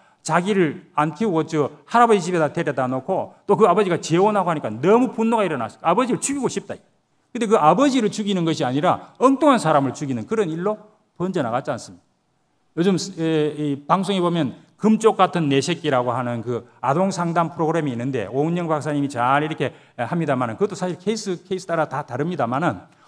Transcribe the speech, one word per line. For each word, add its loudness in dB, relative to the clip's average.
자기를 0
안 0
키우고 0
저 0
할아버지 4
집에다 0
데려다 -2
놓고 -4
또 4
그 6
아버지가 2
재혼하고 0
하니까 -4
너무 2
분노가 0
일어났어. -4
아버지를 0
죽이고 -4
싶다. -8
근데 -4
그 4
아버지를 4
죽이는 -2
것이 0
아니라 0
엉뚱한 4
사람을 2
죽이는 -6
그런 -2
일로 -4
번져나갔지 -4
않습니까? -12
요즘, 2
에, 0
이 -4
방송에 0
보면 0
금쪽 2
같은 2
내 4
새끼라고 0
하는 -4
그 -6
아동 0
상담 -2
프로그램이 -2
있는데 -4
오은영 -2
박사님이 -2
잘 2
이렇게 -4
합니다마는 -2
그것도 -4
사실 -6
케이스, -6
케이스 -8
따라 -2
다 -6
다릅니다마는 -2